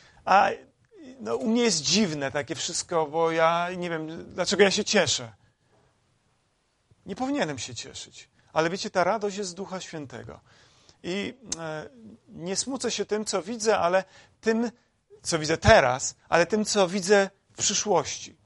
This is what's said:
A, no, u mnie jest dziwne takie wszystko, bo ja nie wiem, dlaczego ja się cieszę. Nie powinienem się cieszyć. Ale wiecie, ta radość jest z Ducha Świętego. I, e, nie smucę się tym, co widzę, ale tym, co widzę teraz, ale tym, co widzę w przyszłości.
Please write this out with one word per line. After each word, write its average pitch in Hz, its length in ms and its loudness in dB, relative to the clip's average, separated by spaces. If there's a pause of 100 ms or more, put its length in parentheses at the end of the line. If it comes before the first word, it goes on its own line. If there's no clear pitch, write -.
(240)
A, 190 260 6 (680)
no, 220 160 -4
u 254 120 -2
mnie 233 140 4
jest 180 200 2
dziwne 151 480 0
takie 143 240 -4
wszystko, 160 520 -2
bo 165 240 0
ja 165 460 2
nie 175 140 -6
wiem, 160 440 -8
dlaczego 185 280 2
ja 196 80 8
się 202 140 -2
cieszę. 131 480 0 (1700)
Nie 185 100 -10
powinienem 240 420 -2
się 120 160 -12
cieszyć. - 540 -16 (240)
Ale 160 180 2
wiecie, 196 200 -6
ta 180 140 2
radość 202 320 -2
jest 196 140 -6
z 170 40 -14
Ducha 185 260 -10
Świętego. 123 600 -12 (600)
I, 202 320 -6 (240)
e, 156 300 -10 (400)
nie 180 280 -8
smucę 247 340 -4
się 196 140 -4
tym, 214 200 -4
co 190 180 -4
widzę, 208 360 0
ale 180 260 2 (360)
tym, 226 300 0 (520)
co 170 160 -2
widzę 156 200 0
teraz, 147 560 6 (140)
ale 170 180 4
tym, 214 180 0
co 196 240 2
widzę 196 420 4 (220)
w - 60 -20
przyszłości. - 880 -2